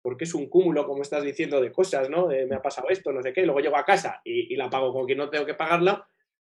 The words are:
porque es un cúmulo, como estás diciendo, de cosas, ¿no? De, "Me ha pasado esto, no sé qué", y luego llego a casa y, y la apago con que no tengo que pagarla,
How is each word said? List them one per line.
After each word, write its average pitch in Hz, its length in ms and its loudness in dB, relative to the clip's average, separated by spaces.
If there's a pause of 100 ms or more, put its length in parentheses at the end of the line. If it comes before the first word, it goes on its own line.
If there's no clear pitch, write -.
porque 123 220 -6
es 165 100 -10
un 143 140 -2
cúmulo, 160 380 4
como 139 160 -4
estás 147 220 -2
diciendo, 143 360 0
de 123 120 0
cosas, 143 360 0
¿no? 170 200 2
De, 135 180 0
"Me 131 100 -2
ha 131 60 -8
pasado 131 260 -4
esto, 185 240 -2
no 131 100 -4
sé 131 100 -4
qué", 185 100 2
y - 20 4
luego 143 160 2
llego 147 160 0
a 143 80 2
casa 123 400 0
y, 120 280 -4
y 127 40 -4
la 131 100 -4
apago 131 260 0
con 131 140 -2
que 131 100 0
no 143 140 -4
tengo 147 160 -2
que 139 80 -4
pagarla, 170 520 2 (340)